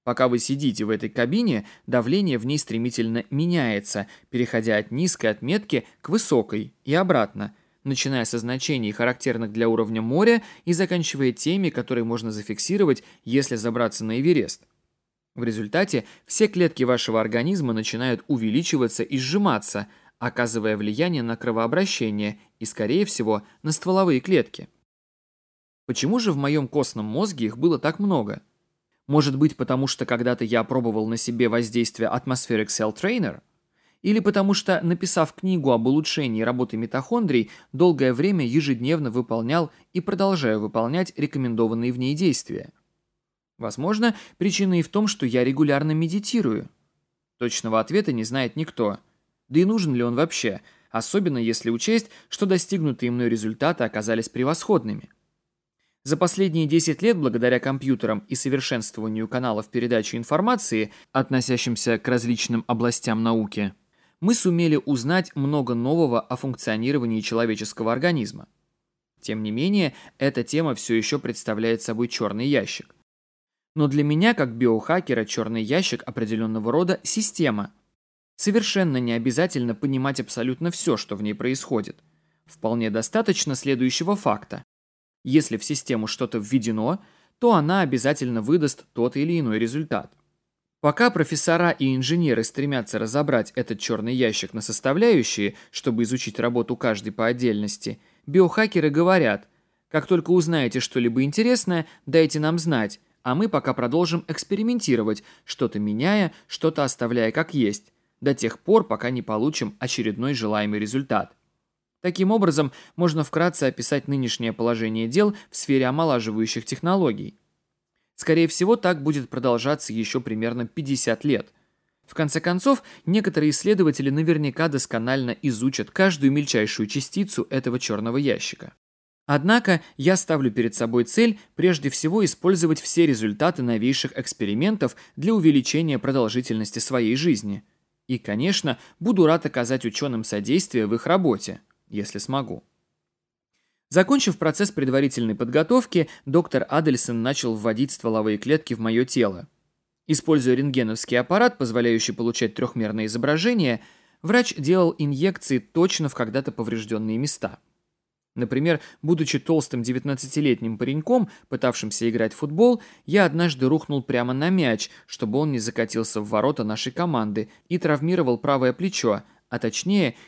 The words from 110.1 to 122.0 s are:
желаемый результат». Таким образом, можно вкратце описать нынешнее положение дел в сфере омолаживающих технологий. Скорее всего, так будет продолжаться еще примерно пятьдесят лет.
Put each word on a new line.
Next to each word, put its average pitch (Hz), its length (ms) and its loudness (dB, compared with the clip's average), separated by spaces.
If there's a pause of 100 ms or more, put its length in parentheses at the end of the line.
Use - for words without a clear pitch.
желаемый 107 460 -2
результат». 107 560 -4 (680)
Таким 180 300 0
образом, 160 400 2 (240)
можно 160 300 0
вкратце 165 400 0
описать 135 420 -2
нынешнее 120 460 -2
положение 113 560 -2
дел 208 260 2 (160)
в - 60 -6
сфере 131 300 2
омолаживающих 117 760 0
технологий. 160 720 -2 (800)
Скорее 165 340 2
всего, 196 260 2
так 180 260 0
будет 143 280 -2
продолжаться 127 640 0
еще 113 260 -2
примерно 117 480 -4
пятьдесят 135 560 -2
лет. 139 300 0 (520)